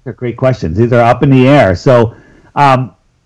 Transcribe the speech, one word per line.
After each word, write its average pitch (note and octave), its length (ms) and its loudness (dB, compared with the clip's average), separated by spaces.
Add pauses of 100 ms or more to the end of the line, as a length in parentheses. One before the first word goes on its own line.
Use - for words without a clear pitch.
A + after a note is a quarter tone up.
are A2+ 60 -12
great A#2 240 -10
questions. B2 380 -4
These A#2 160 -2
are A#2+ 120 2
up A#2+ 180 0
in C#3+ 80 0
the C3 180 2
air. B2 280 2
So, A#2+ 400 0 (400)
um, C3 380 0 (320)